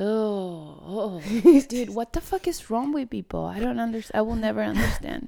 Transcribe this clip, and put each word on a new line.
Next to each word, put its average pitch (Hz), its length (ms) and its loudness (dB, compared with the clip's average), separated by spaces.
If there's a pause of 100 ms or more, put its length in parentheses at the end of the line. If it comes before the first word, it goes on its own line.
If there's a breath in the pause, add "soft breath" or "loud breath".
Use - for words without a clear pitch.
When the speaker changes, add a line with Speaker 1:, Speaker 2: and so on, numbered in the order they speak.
Speaker 1:
Oh, 190 1200 -4
oh. 233 440 8
Speaker 2:
<laughs> - 40 -18
Speaker 1:
Dude, 240 220 -4
what 226 220 -4
the - 80 -4
fuck - 260 -4
is - 240 -6
wrong 254 220 -2
with 277 180 -4
people? 185 340 -6
I 180 140 -6
don't 240 200 -2
underst-, 226 360 -6
I 214 80 2
will 226 140 -2
never 214 260 0
understand. - 640 0